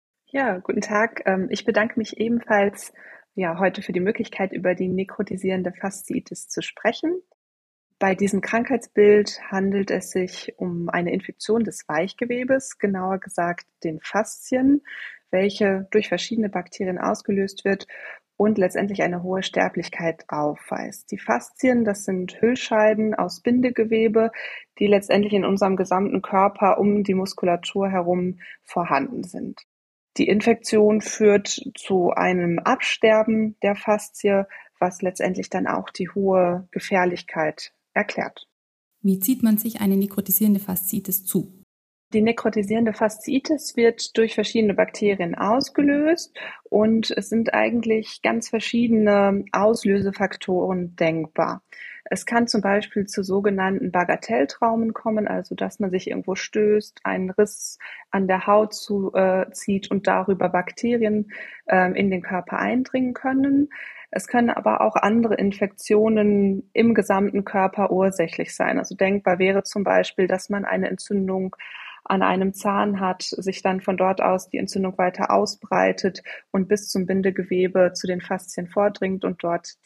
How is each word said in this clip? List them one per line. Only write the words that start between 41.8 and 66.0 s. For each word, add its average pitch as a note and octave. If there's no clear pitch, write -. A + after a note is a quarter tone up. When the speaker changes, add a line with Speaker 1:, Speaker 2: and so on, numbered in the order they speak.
Speaker 1:
Die G#3+
nekrotisierende A3
Fasziitis -
wird A#3
durch A3
verschiedene G#3
Bakterien F#3+
ausgelöst C#4+
und A3
es -
sind A3+
eigentlich A3
ganz A#3
verschiedene G#3
Auslösefaktoren F#3+
denkbar. E3
Es -
kann A#3
zum A3+
Beispiel G3+
zu G3
sogenannten F#3+
Bagatelltraumen A3+
kommen, G#3+
also F#3
dass F#3+
man G3
sich F#3
irgendwo F#3+
stößt, G#3+
einen F#3
Riss -
an G3
der F#3
Haut G#3+
zu, G3
äh, F#3
zieht -
und G3
darüber F#3+
Bakterien, G#3+
ähm, F#3
in G3
den F3+
Körper -
eindringen B3+
können. C#4
Es -
können A#3+
aber G#3+
auch G#3+
andere A3
Infektionen G#3